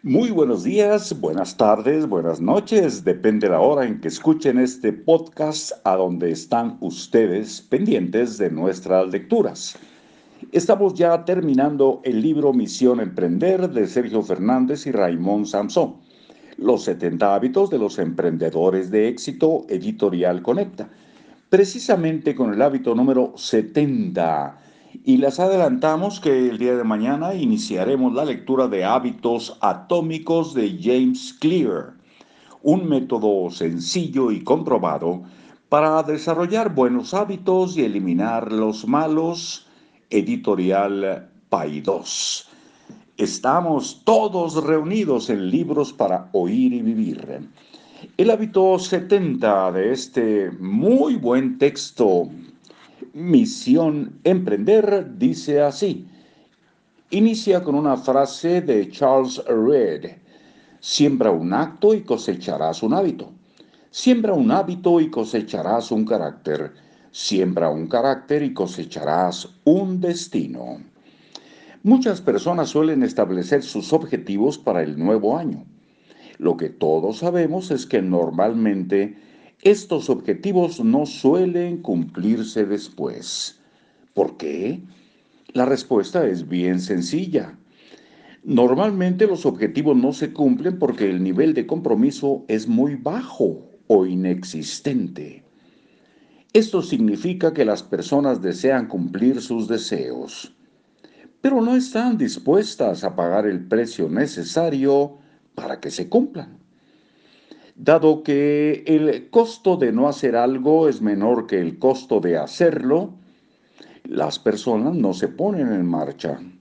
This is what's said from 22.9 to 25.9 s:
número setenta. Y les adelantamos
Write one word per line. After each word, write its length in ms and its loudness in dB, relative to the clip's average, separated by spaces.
número 400 2
setenta. 1200 -2
Y 140 4
les 220 2
adelantamos 800 0